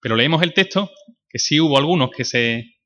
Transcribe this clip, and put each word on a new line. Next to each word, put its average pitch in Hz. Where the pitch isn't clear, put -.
Pero 113
leemos 151
el 175
texto, 190
que -
sí 147
hubo 151
algunos 143
que 127
se 117